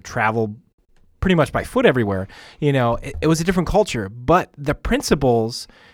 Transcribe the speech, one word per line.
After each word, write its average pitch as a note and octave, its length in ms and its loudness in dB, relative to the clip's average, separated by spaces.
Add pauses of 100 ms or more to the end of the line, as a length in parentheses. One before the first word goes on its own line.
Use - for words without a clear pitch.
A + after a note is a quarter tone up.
travel A2 500 -2 (640)
pretty F#3 160 2
much D#3 160 2
by - 140 -2
foot B3+ 220 0
everywhere, G2+ 420 2 (320)
you C#3+ 120 2
know, A#2+ 240 2
it, - 260 -10
it D3 40 0
was D#3+ 140 2
a E3+ 40 -4
different E3+ 240 0
culture. B2+ 400 0
But B2 480 0
the C#3+ 180 -4
principles, C3 920 0 (280)